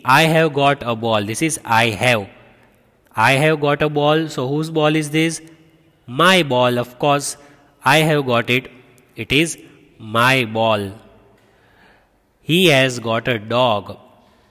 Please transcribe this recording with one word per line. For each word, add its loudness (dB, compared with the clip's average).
I 4
have 2
got 0
a -4
ball. -2
This -6
is -4
I 2
have. 0
I 2
have 0
got 0
a 0
ball. 0
So -6
whose -4
ball 0
is -2
this? -2
My 2
ball, 0
of -8
course. -2
I 4
have 2
got -2
it. -2
It -8
is 0
my 0
ball. -2
He 0
has 2
got -4
a -2
dog. -2